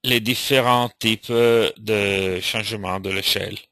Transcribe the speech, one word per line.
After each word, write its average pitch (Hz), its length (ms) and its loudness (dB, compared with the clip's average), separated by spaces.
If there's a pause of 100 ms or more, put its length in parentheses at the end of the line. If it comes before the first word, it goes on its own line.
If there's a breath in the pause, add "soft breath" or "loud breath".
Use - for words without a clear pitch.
les 123 160 2
différents 123 680 2
types 110 420 -2
de 104 1080 2
changements 104 580 -4
de 95 100 -8
l'échelle. 95 480 -4 (140)